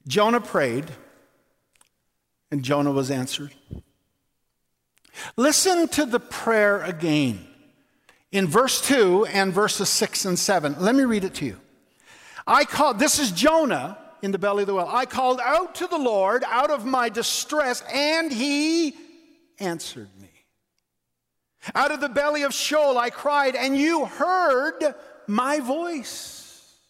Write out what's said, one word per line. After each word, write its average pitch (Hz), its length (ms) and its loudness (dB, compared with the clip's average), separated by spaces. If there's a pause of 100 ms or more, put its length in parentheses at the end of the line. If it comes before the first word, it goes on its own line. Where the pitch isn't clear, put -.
Jonah 208 340 2
prayed, 143 500 -2 (1600)
and 143 120 -2
Jonah 143 280 0
was 139 200 0
answered. 135 420 -6 (1800)
Listen 320 540 2
to 302 160 0
the 240 140 0
prayer 208 640 0
again 151 640 -2 (840)
in 196 160 0
verse 226 320 2
two 208 460 4
and 190 260 0
verses 196 380 0
six - 340 -2
and 180 140 -2
seven. 156 420 0
Let 196 140 2
me 269 100 6
read 220 200 0
it 185 120 -6
to 147 100 -6
you. 104 140 -8 (840)
"I 262 180 6
call," 285 300 2
this 262 260 2
is 262 120 0
Jonah 202 680 2 (240)
in 196 100 -4
the 190 80 -2
belly 202 240 0
of 190 40 -4
the 202 60 -2
whale. 175 160 -2
"I 240 160 0
called 254 340 0
out 320 360 0
to 359 120 -4
the 359 100 -2
Lord 226 480 2
out 262 260 2
of 240 140 -2
my 247 240 0
distress, 240 720 -2
and 311 480 -2
he 285 680 0 (640)
answered 160 500 -8 (100)
me. - 260 -20 (1300)
Out 277 160 2
of 302 80 -6
the 277 100 -2
belly 285 340 0
of 277 100 -2
Sheol 285 440 2
I 240 120 0
cried, 277 460 0
and 269 220 -2
you 302 280 0
heard 311 880 0 (320)
my 254 320 0
voice. - 1160 -10 (120)